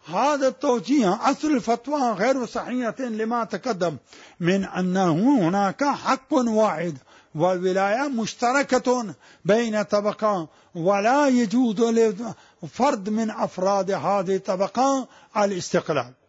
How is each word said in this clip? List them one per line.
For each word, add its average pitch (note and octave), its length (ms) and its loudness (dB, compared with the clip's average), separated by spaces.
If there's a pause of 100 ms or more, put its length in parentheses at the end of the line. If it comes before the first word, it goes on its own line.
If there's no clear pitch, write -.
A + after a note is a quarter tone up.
هذا C4 400 0
التوجيه A#3+ 840 2
أصل D4 160 -4
الفتوى B3 640 0
غير A#3 340 0
صحيح A3+ 540 -6
لما A3+ 440 -4
تقدم F3+ 540 -4 (420)
من F#3+ 260 2
أنه F#3 760 2
هناك G3 440 0
حق C4+ 500 -2
واحد G#3 640 0 (380)
وولاية F#3+ 720 0
مشتركة B3 1080 -2 (300)
بين G#3+ 360 2
طبقة، G#3 680 -2 (280)
ولا G3+ 520 2
يجوز A#3+ 540 2
لفرد A3+ 1300 -2
من G#3+ 200 -2
أفراد G3 640 -2
هذه F#3+ 440 -2
الطبقة G#3+ 720 -2 (300)
الاستقلال E3+ 760 -2 (160)